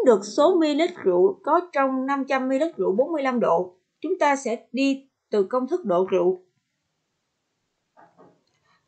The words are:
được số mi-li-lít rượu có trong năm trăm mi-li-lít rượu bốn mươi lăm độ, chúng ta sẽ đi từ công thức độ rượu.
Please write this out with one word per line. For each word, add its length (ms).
được 200
số 300
mi-li-lít 360
rượu 400
có 180
trong 340
năm 220
trăm 220
mi-li-lít 280
rượu 140
bốn 200
mươi 120
lăm 160
độ, 360
chúng 180
ta 160
sẽ 360
đi 360
từ 140
công 240
thức 180
độ 240
rượu. 320